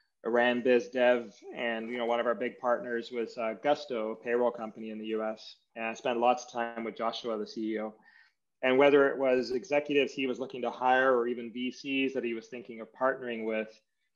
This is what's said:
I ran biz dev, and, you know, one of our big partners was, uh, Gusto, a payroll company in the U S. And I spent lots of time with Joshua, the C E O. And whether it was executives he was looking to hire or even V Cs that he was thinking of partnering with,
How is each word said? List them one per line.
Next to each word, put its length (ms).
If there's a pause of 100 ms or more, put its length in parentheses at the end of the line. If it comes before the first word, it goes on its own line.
(240)
I 40
ran 340
biz 260
dev, 460 (200)
and, 340
you 80
know, 80
one 160
of 60
our 80
big 240
partners 540
was, 260
uh, 240
Gusto, 480
a 60
payroll 340
company 400
in 80
the 80
U 160
S. 340 (200)
And 80
I 100
spent 240
lots 260
of 80
time 320
with 120
Joshua, 420
the 80
C 280
E 60
O. 140 (680)
And 140
whether 320
it 80
was 360
executives 600
he 140
was 140
looking 220
to 80
hire 460
or 120
even 240
V 180
Cs 420
that 120
he 100
was 140
thinking 320
of 120
partnering 520
with, 240 (480)